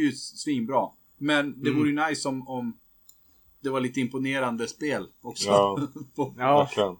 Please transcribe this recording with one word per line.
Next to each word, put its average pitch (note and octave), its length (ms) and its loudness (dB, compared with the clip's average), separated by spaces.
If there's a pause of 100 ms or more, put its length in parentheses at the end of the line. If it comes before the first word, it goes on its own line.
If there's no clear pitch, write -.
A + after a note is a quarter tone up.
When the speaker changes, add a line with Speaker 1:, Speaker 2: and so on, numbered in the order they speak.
Speaker 1:
ju C3+ 80 4
svinbra. C3 760 -2 (300)
Men C#3+ 440 0
det D3 80 0
Speaker 2:
Mm. C#3 100 2
Speaker 1:
vore D3 100 4
ju D3 180 0
nice D3 200 -4
om, C3 200 -6
om B2 300 -6 (840)
det C3+ 80 -4
var C3+ 100 0
lite B2+ 200 -2
imponerande B2+ 680 -2
spel A#2+ 380 -4 (160)
också. G#2 260 -6
Speaker 2:
Ja. G2+ 400 4 (100)
Speaker 1:
<laughs> C#3 180 -16
På C3 220 -4
Speaker 3:
Ja, C3+ 200 4
Speaker 2:
Verkligen. G#2 420 2